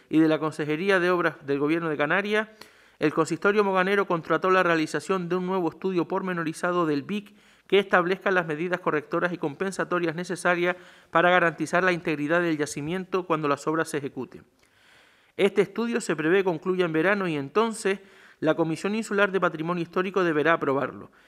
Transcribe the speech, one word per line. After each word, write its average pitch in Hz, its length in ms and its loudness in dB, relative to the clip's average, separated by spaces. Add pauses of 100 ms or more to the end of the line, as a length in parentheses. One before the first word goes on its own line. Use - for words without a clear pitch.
(100)
y 151 80 2
de 160 80 6
la 156 140 2
Consejería 156 580 0
de 175 120 2
Obras 165 360 -2
del 139 140 0
Gobierno 160 280 0
de 151 80 -2
Canarias, 202 520 0 (500)
el 156 160 0
consistorio 185 480 2
moganero 196 440 2
contrató 170 440 0
la 185 140 4
realización 165 640 0
de 175 80 0
un 185 100 -2
nuevo 185 220 0
estudio 175 400 -2
pormenorizado 180 800 -2
del 147 160 0
vic 202 320 -8 (340)
que 190 100 6
establezca 190 540 2
las 180 140 0
medidas 170 340 -4
correctoras 170 520 -2
y 160 60 -8
compensatorias 165 800 -4
necesarias 175 600 -2 (340)
para 170 200 6
garantizar 170 540 2
la 185 80 4
integridad 160 480 0
del 165 180 0
yacimiento 170 680 -4
cuando 156 220 0
las 143 220 0
obras 160 200 0
se 151 100 -4
ejecuten. 127 460 -10 (920)
Este 196 260 4
estudio 233 380 -2
se 170 160 -2
prevé 165 260 4
concluya 185 420 0
en 160 80 -2
verano 185 360 2
y 156 80 -2
entonces 196 640 -2 (400)
la 151 140 2
Comisión 160 400 -2
Insular 208 360 0
de 185 100 -2
Patrimonio 165 420 -2
Histórico 185 420 -2
deberá 156 300 2
aprobarlo. 135 560 -2 (180)